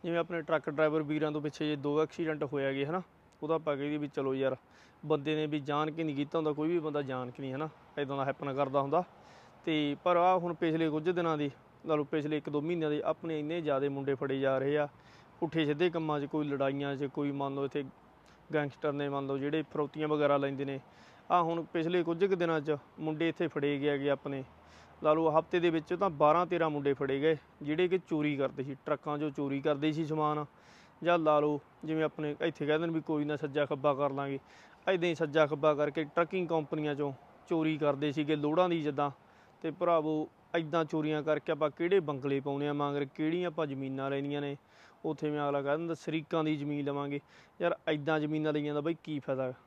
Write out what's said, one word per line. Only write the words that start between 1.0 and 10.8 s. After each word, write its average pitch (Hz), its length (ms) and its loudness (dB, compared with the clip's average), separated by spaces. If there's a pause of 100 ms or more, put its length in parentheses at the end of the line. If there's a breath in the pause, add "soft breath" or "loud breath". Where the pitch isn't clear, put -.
ਵੀਰਾਂ 151 280 0
ਤੋਂ 151 100 -4
ਪਿੱਛੇ 151 260 -4
ਜੇ 151 80 0
ਦੋ 143 260 0
ਐਕਸੀਡੈਂਟ 156 420 -2
ਹੋਇਆ 139 300 -2
ਗਏ 139 120 -2
ਹਨਾ, 170 160 -4 (400)
ਉਹਦਾ 156 140 0
ਆਪਾਂ 156 220 -2
ਕਹੀਏ 147 200 -2
ਵੀ 147 100 -4
ਚਲੋ 135 280 -2
ਯਾਰ 131 200 2 (500 loud breath)
ਬੰਦੇ 151 300 0
ਨੇ 156 120 -2
ਵੀ 151 120 -2
ਜਾਣ 147 320 0
ਕੇ 165 120 -4
ਨਹੀਂ 151 120 -2
ਕੀਤਾ 143 220 -2
ਹੁੰਦਾ, 156 160 0
ਕੋਈ 151 160 0
ਵੀ 175 100 2
ਬੰਦਾ 147 220 -2
ਜਾਣ 127 300 -6
ਕੇ 139 120 -12
ਨਹੀਂ 131 100 -6
ਹਨਾ 151 160 -6 (280)
ਇੱਦਾਂ 143 200 -4
ਦਾ 135 80 0
ਹੈਪਨ 139 280 -4
ਕਰਦਾ 139 280 2
ਹੁੰਦਾ। 143 220 2 (640 loud breath)
ਤੇ 151 380 0
ਪਰ 175 140 4
ਆਹ 185 220 6
ਹੁਣ 170 140 -2
ਪਿਛਲੇ 160 360 2